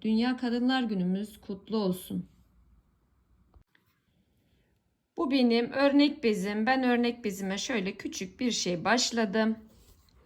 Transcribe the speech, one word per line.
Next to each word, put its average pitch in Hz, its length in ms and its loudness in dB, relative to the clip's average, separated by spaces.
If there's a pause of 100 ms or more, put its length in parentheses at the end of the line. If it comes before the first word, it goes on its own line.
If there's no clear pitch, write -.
Dünya 233 360 2
Kadınlar 247 460 0
Günümüz 196 580 -2
kutlu 202 360 -6
olsun. 185 520 -4 (3000)
Bu 302 140 0
benim 240 400 4
örnek 285 520 4
bezim. 208 420 0
Ben 262 180 2
örnek 240 400 0
bezime 190 340 -4
şöyle 202 400 -4
küçük - 420 -10
bir 247 120 0
şey 175 340 -4
başladım. 220 720 0 (680)